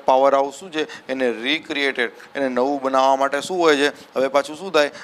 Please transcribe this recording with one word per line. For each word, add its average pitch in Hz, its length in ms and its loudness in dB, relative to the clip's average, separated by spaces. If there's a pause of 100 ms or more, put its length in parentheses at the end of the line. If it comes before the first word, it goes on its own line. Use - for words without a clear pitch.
power 135 300 4
house 139 200 0
શું 190 160 -18
છે? - 380 -8
એને 131 220 -2
recreated, 139 800 -2 (240)
એને 139 140 -2
નવું 131 320 -2
બનાવવા 135 340 2
માટે 135 260 0
શું 185 160 -6
હોય 160 200 4
છે? 143 100 2
હવે 131 400 -4
પાછું 139 300 -2
શું 185 140 -12
થાય? 147 200 2 (120)